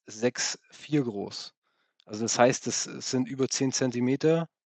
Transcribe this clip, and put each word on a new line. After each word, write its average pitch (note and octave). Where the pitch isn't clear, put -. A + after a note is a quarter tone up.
sechs -
vier D3
groß. G2+
Also G#2+
das A2
heißt, B2+
es -
sind B2+
über C3
zehn C3
Zentimeter, C3+